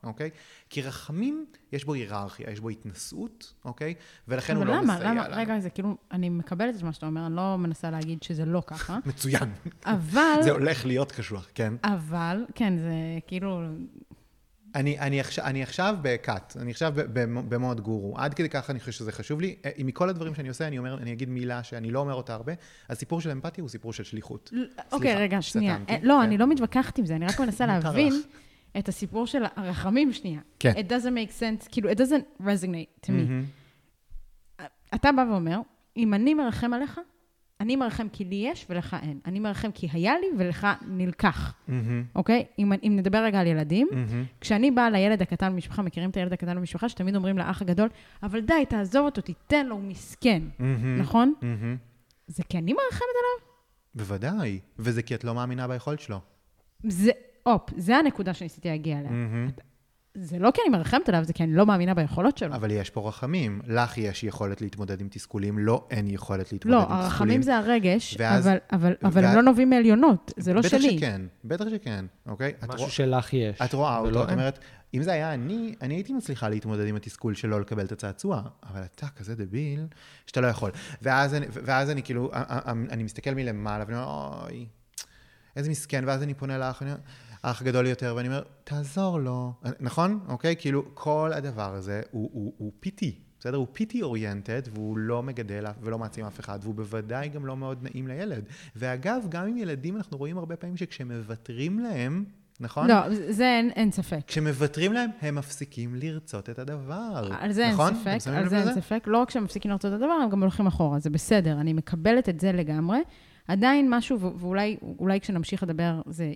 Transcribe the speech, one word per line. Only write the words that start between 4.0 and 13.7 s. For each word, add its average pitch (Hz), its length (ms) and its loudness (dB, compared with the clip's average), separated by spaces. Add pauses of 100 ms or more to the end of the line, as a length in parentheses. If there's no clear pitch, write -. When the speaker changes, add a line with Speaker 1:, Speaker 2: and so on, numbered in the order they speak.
Speaker 1:
ולכן 127 280 -2
הוא - 80 2
Speaker 2:
אבל 226 80 2
Speaker 1:
לא 294 100 2
Speaker 2:
למה? 226 120 4
Speaker 1:
מסייע 175 160 0
Speaker 2:
למה? 233 180 0
Speaker 1:
לנו. - 120 -8
Speaker 2:
רגע, 220 200 -2
זה 180 100 -4
כאילו, 196 260 -4 (160)
אני 180 160 0
מקבלת 180 480 -2
את 180 60 -10
מה 165 100 -4
שאתה 156 140 -10
אומר, 160 200 -4
אני 165 100 -4
לא 190 220 0
מנסה 165 320 -4
להגיד 160 320 -6
שזה 160 220 -4
לא 170 220 0
ככה. 170 360 -8
Speaker 1:
<laughs> - 40 -6
מצוין. 131 460 -2 (340)
Speaker 2:
אבל 220 560 4
Speaker 1:
זה 262 80 6
הולך 139 360 2
להיות 131 260 0
קשוח, 104 420 -8
כן. 113 200 -2 (100)
Speaker 2:
אבל, 175 600 -2 (100)
כן, 190 240 2
זה 165 140 -4 (340)
כאילו 185 340 -4 (1160)